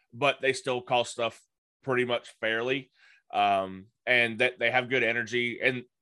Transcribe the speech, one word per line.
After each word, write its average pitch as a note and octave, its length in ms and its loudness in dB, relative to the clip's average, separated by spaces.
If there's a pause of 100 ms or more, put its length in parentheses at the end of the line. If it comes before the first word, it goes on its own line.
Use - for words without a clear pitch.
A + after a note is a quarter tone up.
(120)
but C3 300 -2
they C3+ 120 2
still B2+ 280 -4
call B2 240 0
stuff A#2 340 -6 (440)
pretty B2+ 220 0
much A#2+ 360 -4
fairly. A#2+ 480 -2 (420)
Um, F#2+ 540 0 (220)
and A#2 320 2
that B2 180 0
they A#2 140 0
have B2 180 0
good B2+ 140 2
energy, A#2 580 -2
and B2+ 220 0 (180)